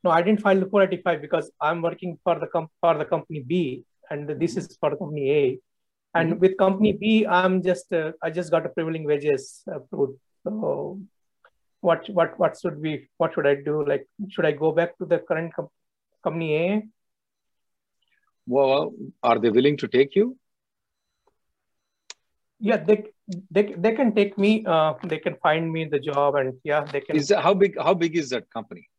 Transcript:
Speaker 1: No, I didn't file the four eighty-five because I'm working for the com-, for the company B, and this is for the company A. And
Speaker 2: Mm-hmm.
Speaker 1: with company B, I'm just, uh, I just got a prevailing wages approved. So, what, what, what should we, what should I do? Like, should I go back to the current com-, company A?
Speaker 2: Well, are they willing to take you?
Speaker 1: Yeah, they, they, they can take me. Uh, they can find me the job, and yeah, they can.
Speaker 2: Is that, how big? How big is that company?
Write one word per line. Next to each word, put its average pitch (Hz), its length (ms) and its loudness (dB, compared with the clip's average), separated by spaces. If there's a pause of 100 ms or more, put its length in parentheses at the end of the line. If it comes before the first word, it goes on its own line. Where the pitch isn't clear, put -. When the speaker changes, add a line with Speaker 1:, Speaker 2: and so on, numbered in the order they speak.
Speaker 1:
No, 180 60 4
I 165 120 4
didn't 208 200 2
file 196 180 4
the 185 60 -2
four 196 160 4
eighty-five 175 380 0
because 156 300 -4 (100)
I'm 165 220 0
working 170 400 -6
for 170 160 0
the 165 80 -6
com-, 165 220 -4 (120)
for 165 180 4
the 147 60 -2
company 156 360 -4
B, 135 440 -4 (260)
and 147 180 -8
this 160 280 -4
is - 220 -10
for 151 120 0
the 143 60 -6
company 147 360 -4
A. 135 260 2 (560)
And 165 180 2
Speaker 2:
Mm-hmm. 170 80 -4
Speaker 1:
with 190 180 4
company 196 340 4
B, 220 340 2
I'm 185 360 2
just, 180 300 -2
uh, 160 200 -2 (100)
I 165 80 -4
just 160 200 -6
got 160 160 2
a - 20 -6
prevailing 160 360 -4
wages 143 640 -2
approved. 143 520 -6 (260)
So, 180 560 -6 (800)
what, 165 300 0
what, 165 280 -2
what 165 220 0
should 151 200 -6
we, 156 360 -6
what 160 180 -2
should 143 120 0
I 143 100 4
do? 147 280 -4
Like, 143 220 -2 (220)
should 170 160 -2
I 151 80 2
go 151 180 0
back 170 280 -2
to 180 60 -6
the 165 140 0
current 165 360 -6
com-, - 140 -10 (540)
company 160 340 -2
A? 196 260 0 (1600)
Speaker 2:
Well, 135 460 2 (300)
are 117 180 2
they 113 100 2
willing 131 280 4
to 120 100 -6
take 135 260 2
you? 240 220 2 (2250)
Speaker 1:
Yeah, 180 160 2
they, 208 300 2 (440)
they, 202 260 0
they 202 160 2
can 220 220 2
take 202 240 2
me. 214 260 2
Uh, 165 300 2 (100)
they 160 140 -4
can 165 240 -6
find 165 280 2
me 160 140 -4
the 147 140 -4
job, 143 380 0
and 131 180 -2 (100)
yeah, 151 200 -2
they 143 160 -6
can. - 160 -4
Speaker 2:
Is 143 120 0
that, 202 140 4
how 175 100 4
big? 190 260 2
How 151 140 2
big 170 240 0
is 143 140 -4
that 123 200 -6
company? 113 380 -14 (100)